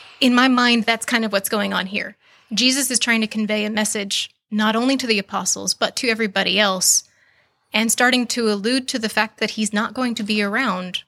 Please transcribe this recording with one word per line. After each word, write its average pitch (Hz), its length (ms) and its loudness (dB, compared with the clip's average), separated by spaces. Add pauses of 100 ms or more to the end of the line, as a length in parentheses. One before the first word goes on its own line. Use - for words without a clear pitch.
(200)
in 247 140 4
my 247 140 6
mind, 240 360 4
that's 226 200 2
kind 233 200 0
of 208 80 -2
what's 196 180 -2
going 202 240 -2
on 185 120 -2
here. 202 300 -8 (380)
Jesus 254 360 2
is 240 80 0
trying 226 220 2
to 220 60 0
convey 214 380 -2
a 214 60 -4
message 214 600 -4 (200)
not 214 260 2
only 254 200 2
to 262 100 -4
the 220 120 2
apostles, 190 560 -2
but - 220 -2
to 254 120 -2
everybody 196 500 0
else, 190 460 2 (680)
and 226 200 0
starting 247 360 2
to 233 200 0
allude 226 400 0
to 262 100 -4
the 220 100 -4
fact 214 320 -2
that 214 100 -2
he's 214 240 -4
not 208 180 0
going 240 220 -2
to 220 80 -6
be 214 180 0
around 202 680 -2